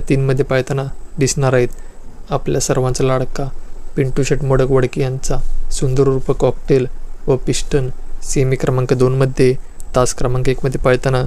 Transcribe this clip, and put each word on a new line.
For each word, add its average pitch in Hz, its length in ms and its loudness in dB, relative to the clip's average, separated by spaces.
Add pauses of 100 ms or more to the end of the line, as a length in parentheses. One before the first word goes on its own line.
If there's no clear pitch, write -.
तीनमध्ये 135 360 2
पाहताना 135 420 -2 (320)
दिसणार 131 340 0
आहेत. 123 140 4 (640)
आपल्या 143 320 -2
सर्वांचा 127 420 0
लाडका 131 460 0 (460)
पिंटू 135 280 0
शेठ 139 200 0
मोडक 131 280 2
वडके 131 300 0
यांचा 131 360 0 (340)
सुंदर 135 360 2
उर्फ 131 240 2
कॉकटेल 131 540 0 (420)
व 139 80 4
पिस्टन 127 540 0 (340)
सेमी 131 320 0
क्रमांक 131 380 0
दोनमध्ये, 131 600 2 (420)
तास 127 180 2
क्रमांक 127 360 0
एकमध्ये 123 320 0
पाहताना 127 460 2